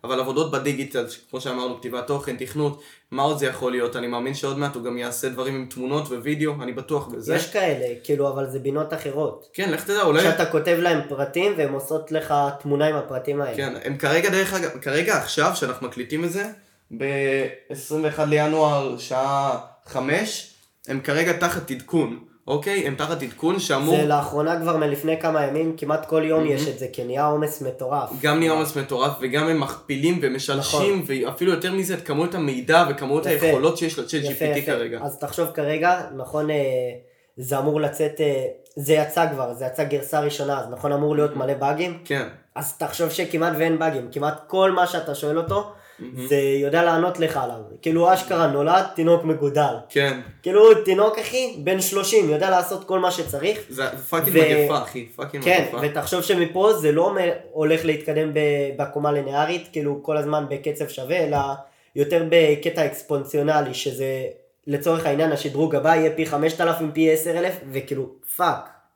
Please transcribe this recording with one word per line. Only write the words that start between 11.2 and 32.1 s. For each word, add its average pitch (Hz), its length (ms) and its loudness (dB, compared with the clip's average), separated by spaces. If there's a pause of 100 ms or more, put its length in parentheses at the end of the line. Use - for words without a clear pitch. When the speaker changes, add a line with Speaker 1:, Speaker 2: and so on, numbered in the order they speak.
Speaker 2:
והם 139 160 0
עושות 156 380 -4
לך 156 220 -2 (260)
תמונה 143 280 2
עם 151 80 2
הפרטים 139 460 -4
האלה. 123 160 -4
Speaker 1:
כן, 135 160 -4 (100)
הם 139 140 -6
כרגע, 160 320 2
דרך 190 240 0
אגב, 175 160 -2 (120)
כרגע 165 360 0
עכשיו, 156 380 0
שאנחנו 127 320 -4
מקליטים 135 360 -6
את 170 80 -4
זה, 202 140 -4 (460)
בעשרים 139 1120 -4
ואחד 151 260 0
לינואר, 151 680 2
שעה 135 640 0 (260)
חמש, 151 680 -4 (340)
הם 135 120 -4
כרגע 165 340 0
תחת 170 380 -2
עדכון, 123 480 -2 (280)
אוקיי? 147 400 -2
הם 131 80 -4
תחת 151 280 -4
עדכון 160 360 -2
שאמור 151 380 2
Speaker 2:
זה 147 80 4
לאחרונה 147 560 2
כבר 165 160 0
מלפני 156 440 0
כמה 156 240 2
ימים, 160 320 0
כמעט 151 280 -2
כל 160 200 2
יום 160 140 4
Speaker 1:
מהמם. 151 160 2
Speaker 2:
יש 147 120 -2
את 127 120 -6
זה, 127 140 -8
כי 127 100 -8
נהיה 131 220 0
עומס 151 360 0
מטורף. 131 480 -4 (120)
Speaker 1:
גם 151 180 2
נהיה 160 120 2
עומס 151 260 0
מטורף, 135 340 0 (100)
וגם 139 260 0
הם 160 120 2
מכפילים 147 640 -2
ומשלשים, 143 840 0
Speaker 2:
נכון. 135 200 -2
Speaker 1:
ואפילו 175 280 0
יותר 175 200 0
מזה, 190 220 -2
את - 140 -6
כמות 170 280 0